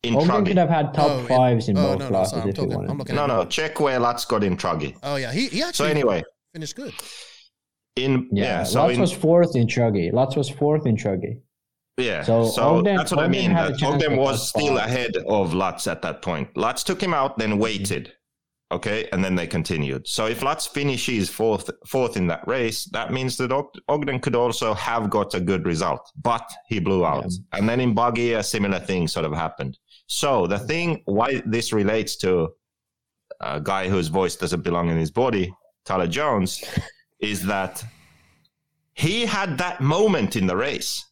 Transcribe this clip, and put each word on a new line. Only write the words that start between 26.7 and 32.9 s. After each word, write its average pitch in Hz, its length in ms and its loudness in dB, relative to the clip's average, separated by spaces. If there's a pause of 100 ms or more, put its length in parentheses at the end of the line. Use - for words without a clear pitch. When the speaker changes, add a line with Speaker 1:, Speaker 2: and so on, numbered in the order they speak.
Speaker 1:
blew 90 260 2
out. 69 220 0
Speaker 2:
Yeah. 92 320 -8
Speaker 1:
And 107 80 2
then 123 120 2
in 120 140 2
buggy, 117 380 2
a 110 100 0
similar 101 380 -2
thing 90 260 0
sort 80 180 -2
of 76 80 -4
happened. 76 460 -6 (300)
So 123 400 2
the 101 100 0
thing 160 460 -2
why 120 420 0
this 113 260 -2
relates 104 440 0
to 87 320 2 (920)